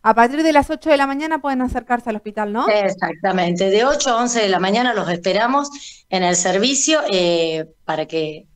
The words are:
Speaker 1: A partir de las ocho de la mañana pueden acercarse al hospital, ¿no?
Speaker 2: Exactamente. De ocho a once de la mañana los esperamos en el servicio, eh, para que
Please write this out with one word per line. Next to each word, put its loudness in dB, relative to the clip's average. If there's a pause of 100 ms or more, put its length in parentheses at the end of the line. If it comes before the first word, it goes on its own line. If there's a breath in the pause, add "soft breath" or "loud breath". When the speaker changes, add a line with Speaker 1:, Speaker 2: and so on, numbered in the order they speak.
Speaker 1:
A 4
partir 4
de 4
las 4
ocho -4
de 6
la 2
mañana -4
pueden -2
acercarse -4
al -4
hospital, -6
¿no? 0
Speaker 2:
Exactamente. 0
De 4
ocho 0
a 2
once 0
de 2
la 2
mañana 0
los -4
esperamos 0 (400 loud breath)
en -2
el 2
servicio, 0 (100)
eh, 0 (200)
para -4
que -8